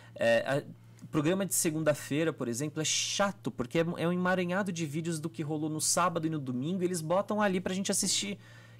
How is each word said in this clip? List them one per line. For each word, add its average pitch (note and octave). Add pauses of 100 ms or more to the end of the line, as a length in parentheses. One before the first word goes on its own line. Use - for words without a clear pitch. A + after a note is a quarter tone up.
(140)
É, A#2
a, - (280)
programa E3+
de F3
segunda-feira, D#3
por B2+
exemplo, D3
é D#3
chato, -
porque B2
é, E3 (140)
é E3
um F3
emaranhado F3+
de E3
vídeos D#3+
do D#3+
que E3
rolou D#3
no D#3
sábado E3+
e D#3+
no D#3+
domingo, C#3
e F3+
eles F3
botam G3
ali F#3+
pra F#3
gente G3
assistir. G3 (420)